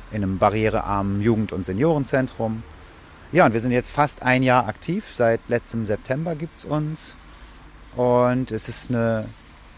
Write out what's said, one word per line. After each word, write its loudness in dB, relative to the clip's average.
in -4
einem -2
barrierearmen 2
Jugend- 2
und -6
Seniorenzentrum. -2
Ja, 6
und 4
wir 0
sind 0
jetzt 0
fast 0
ein 4
Jahr 4
aktiv. -6
Seit 2
letztem -2
September -4
gibt's -10
uns. -6
Und 2
es -6
ist -8
eine 0